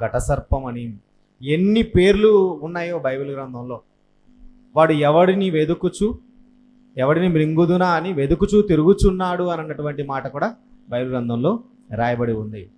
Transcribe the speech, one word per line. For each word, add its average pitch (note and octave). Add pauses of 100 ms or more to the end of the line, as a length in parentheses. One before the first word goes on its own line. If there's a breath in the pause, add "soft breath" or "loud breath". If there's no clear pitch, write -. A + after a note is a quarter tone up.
ఘటసర్పమని, A#2+ (460)
ఎన్ని F#3
పేర్లు G3
ఉన్నాయో E3+
బైబిల్ C#3
గ్రంథంలో. B2 (960)
వాడు D#3+
ఎవడిని F3+
వెదుకుచు, E3+ (800)
ఎవడిని D#3+
మృంగుదునా E3
అని E3+
వెదుకుచూ E3
తిరుగుచున్నాడు F#3
అన్నటువంటి D3+
మాట C3+
కూడా D#3 (360)
బైబిల్ B2+
గ్రంథంలో B2 (340)
రాయబడి A#2
ఉంది. G#2+